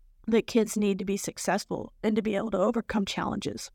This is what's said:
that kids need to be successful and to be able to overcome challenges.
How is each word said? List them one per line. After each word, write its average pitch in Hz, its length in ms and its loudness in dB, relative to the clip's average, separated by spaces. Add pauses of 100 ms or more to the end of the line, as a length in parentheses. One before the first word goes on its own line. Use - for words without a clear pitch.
(280)
that 220 200 4
kids 220 280 2
need 202 220 2
to 196 60 -6
be 196 120 -2
successful - 760 -4 (100)
and 220 140 2
to 226 40 2
be 208 140 0
able 202 160 -2
to 185 80 0
overcome 214 460 2
challenges. - 720 -4